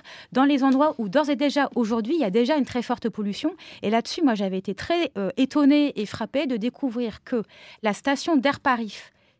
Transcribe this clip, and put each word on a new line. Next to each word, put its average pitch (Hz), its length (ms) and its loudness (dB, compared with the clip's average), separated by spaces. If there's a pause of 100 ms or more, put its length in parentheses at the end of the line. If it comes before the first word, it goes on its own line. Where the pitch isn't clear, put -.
(320)
dans 254 100 2
les 277 220 4
endroits 269 340 4
où 214 100 -4
d'ores 285 220 2
et 277 60 2
déjà 285 400 0
aujourd'hui, 233 400 0
il 320 40 0
y 254 40 0
a 190 60 0
déjà 240 260 2
une 269 80 0
très 240 180 -4
forte 240 280 -4
pollution. 214 440 -4 (280)
Et 202 80 -2
là-dessus, 233 320 0
moi, 254 120 4
j'avais 190 240 -2
été 190 160 -6
très, 339 420 -2
euh, 196 200 -2
étonnée 285 580 4
et 208 120 -4
frappée 269 420 -4
de 247 80 -2
découvrir 240 640 -6
que 233 220 -4 (400)
la 208 80 0
station 285 440 0
d'Air 277 220 2
Paris, 233 380 -2 (440)